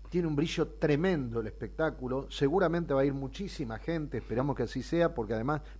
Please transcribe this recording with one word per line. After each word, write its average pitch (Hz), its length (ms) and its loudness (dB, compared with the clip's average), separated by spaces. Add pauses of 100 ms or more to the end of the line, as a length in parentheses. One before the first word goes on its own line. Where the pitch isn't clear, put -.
(120)
tiene 170 160 2
un 156 80 0
brillo 156 320 2
tremendo 147 720 2
el 107 80 -2
espectáculo, 131 840 -2
seguramente 160 640 2
va 135 80 6
a 139 40 6
ir 143 100 2
muchísima 135 640 -6
gente, 156 400 -4
esperamos 135 360 0
que 127 80 0
así 120 200 -4
sea, 165 320 2
porque 113 180 -2
además 135 280 0 (180)